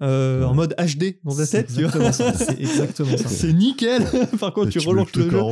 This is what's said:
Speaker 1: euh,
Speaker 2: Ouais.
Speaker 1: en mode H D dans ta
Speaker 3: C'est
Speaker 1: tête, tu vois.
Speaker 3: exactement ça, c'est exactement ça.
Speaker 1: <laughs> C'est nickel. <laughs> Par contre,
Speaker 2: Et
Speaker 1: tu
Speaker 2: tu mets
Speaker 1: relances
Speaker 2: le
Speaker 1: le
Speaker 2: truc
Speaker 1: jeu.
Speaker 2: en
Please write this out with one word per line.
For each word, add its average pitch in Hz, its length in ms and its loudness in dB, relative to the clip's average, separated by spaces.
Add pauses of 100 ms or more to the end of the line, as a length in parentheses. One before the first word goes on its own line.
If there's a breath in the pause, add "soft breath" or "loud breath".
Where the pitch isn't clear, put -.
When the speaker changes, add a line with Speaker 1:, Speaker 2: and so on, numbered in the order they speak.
Speaker 1:
euh, 131 380 0
Speaker 2:
Ouais. 131 40 2
Speaker 1:
en 127 80 2
mode 156 240 2
H 160 220 -2
D 185 240 -2
dans 143 120 -6
ta 151 120 0
Speaker 3:
C'est 214 180 0
Speaker 1:
tête, 120 100 -10
tu 151 100 0
vois. - 0 -
Speaker 3:
exactement 160 260 2
ça, 240 240 0
c'est - 260 -2
exactement 143 560 -2
ça. 117 120 -2
Speaker 1:
<laughs> - 0 -
C'est 160 240 0
nickel. 240 500 2 (180)
<laughs> 233 180 -2
Par 190 140 -4
contre, 208 140 0
Speaker 2:
Et 104 60 -2
Speaker 1:
tu - 60 0
Speaker 2:
tu 151 60 -4
mets 165 60 0
Speaker 1:
relances 190 240 2
Speaker 2:
le 170 80 2
Speaker 1:
le 170 40 2
Speaker 2:
truc 175 40 0
Speaker 1:
jeu. 175 100 2
Speaker 2:
en 110 100 0